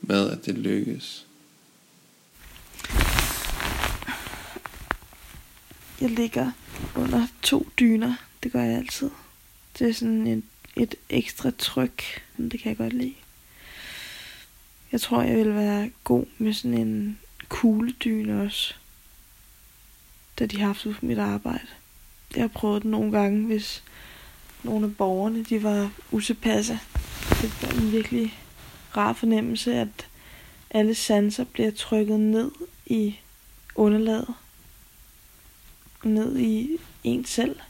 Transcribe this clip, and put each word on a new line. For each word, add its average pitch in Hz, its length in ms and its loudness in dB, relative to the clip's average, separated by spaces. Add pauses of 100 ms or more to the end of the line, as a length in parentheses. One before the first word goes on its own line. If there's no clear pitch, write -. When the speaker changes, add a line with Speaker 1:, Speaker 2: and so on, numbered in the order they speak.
Speaker 1:
med, 98 280 2
at - 160 -6
det 101 120 -2
lykkes. - 680 -4 (4000)
Speaker 2:
Jeg 262 80 2
ligger 233 420 -2 (440)
under 247 320 0 (140)
to - 280 2 (100)
dyner. 233 360 4 (280)
Det 247 80 -4
gør 240 120 0
jeg 117 140 0
altid. 254 320 -4 (680)
Det 240 100 4
er 226 40 0
sådan 226 340 0
et, 226 160 0 (320)
et 226 200 0 (140)
ekstra - 480 -2
tryk, - 460 -2 (340)
men 240 120 -2
det 233 100 -6
kan 220 100 -4
jeg 214 80 -4
godt 226 160 -2
lide. 254 200 -2 (1800)
Jeg 240 100 0
tror, 233 200 2
jeg 233 160 2
ville 214 180 2
være 208 360 0 (120)
god - 220 2 (120)
med 214 160 0
sådan 120 240 0
en 113 420 0 (300)
kugledyne 214 920 0
også, - 320 -4 (1700)
da 240 60 2
de 208 140 -4
har 202 80 2
haft 202 180 -4
ude 214 80 -4
på - 120 -6
mit 240 140 0
arbejde. 202 480 -2 (680)
Jeg 240 80 2
har 233 40 0
prøvet 208 340 0
den 214 100 0
nogle 214 200 2
gange, 208 340 4
hvis 214 380 -2 (800)
nogle 214 220 0
af 208 100 -2
borgerne, 202 480 0
de 220 200 0
var 202 280 2 (200)
utilpasse. 220 680 0 (640)
Det 220 120 -2 (100)
er - 180 0
en 220 100 4
virkelig 220 460 0 (600)
rar 208 160 2
fornemmelse, 226 640 0
at 226 320 -4 (640)
alle 220 240 4
sanser 208 480 2
bliver 226 280 0
trykket 214 480 2
ned 220 320 4 (340)
i 214 340 0 (560)
underlaget. 220 580 4 (1700)
Ned 226 340 2
i 240 400 2 (260)
en 247 220 0
selv. 254 340 -2 (100)